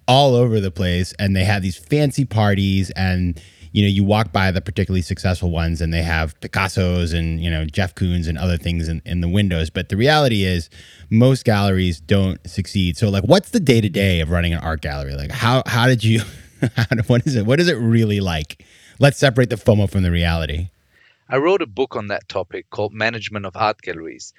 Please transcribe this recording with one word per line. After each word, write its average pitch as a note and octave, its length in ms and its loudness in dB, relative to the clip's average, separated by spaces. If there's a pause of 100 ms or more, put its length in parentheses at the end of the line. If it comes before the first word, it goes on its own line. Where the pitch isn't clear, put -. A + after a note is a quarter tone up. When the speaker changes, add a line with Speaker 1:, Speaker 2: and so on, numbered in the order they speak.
Speaker 1:
all C3 280 6
over A#2+ 240 4
the F#2+ 100 -2
place, F2+ 480 -2
and G2 180 0
they F#2 100 2
have G2+ 180 0
these F#2 140 -4
fancy D3 480 0
parties, G2 680 0
and, F2+ 500 -2 (300)
you G#2 100 2
know, G2+ 80 4
you G2 140 2
walk G#2 280 2
by F#2+ 200 2
the F2+ 100 -2
particularly F#2 400 -2
successful F2+ 480 -2
ones, E2 320 -2
and E2+ 100 -2
they E2 120 0
have D#2+ 380 -2
Picassos F2+ 720 -2
and, E2 280 -2
you E2+ 80 -4
know, D#2+ 160 -4
Jeff E2 300 -4
Koons F2 320 -2
and D#2+ 100 -4
other F2 200 -2
things E2+ 300 -4
in, E2 160 -6
in F2 180 -4
the E2+ 60 -2
windows. F2 440 0
But - 180 -6
the F#2+ 80 -2
reality B2+ 460 2
is, F2+ 260 -2 (400)
most B2 340 4
galleries F#2+ 560 2
don't F#2+ 480 0
succeed. F2+ 500 -2
So, G#2+ 120 0
like, G2 140 0
what's D3+ 260 4
the A#3+ 100 0
day-to-day G2 600 2
of D2+ 80 -2
running E2+ 240 0
an D#2+ 60 -2
art D#2 220 -6
gallery? C#2+ 340 -8
Like, C#2+ 160 -8
how, A#2+ 340 0
how A#2 220 2
did B2 160 2
you, A2 180 2 (260)
<laughs> - 280 -4
how, A2+ 100 0 (220)
what B2 200 2
is C3+ 80 -2
it? G#2 100 0
What C3 140 2
is F3 80 2
it E3+ 80 0
really A2+ 440 2
like? E2+ 440 -4 (360)
Let's C3 180 4
separate B2+ 320 2
the A#2 80 -4
fomo G#2 320 2
from G2 140 0
the F2 80 2
reality. E2 580 -2 (600)
Speaker 2:
I B2+ 80 -2
wrote F3+ 240 2
a D3+ 60 -4
book B2+ 300 -4
on G#2 100 -8
that G2+ 220 -8
topic F#2 400 -8
called G#2 240 -4
Management G#2+ 520 -6
of F2+ 120 -12
Art A2 240 -2
Galleries. - 580 -12